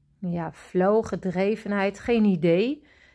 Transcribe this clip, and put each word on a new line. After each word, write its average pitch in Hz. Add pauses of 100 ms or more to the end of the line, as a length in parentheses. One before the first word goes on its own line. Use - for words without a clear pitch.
(180)
ja, 170
flow, 202
gedrevenheid, 202
geen 233
idee, 185 (280)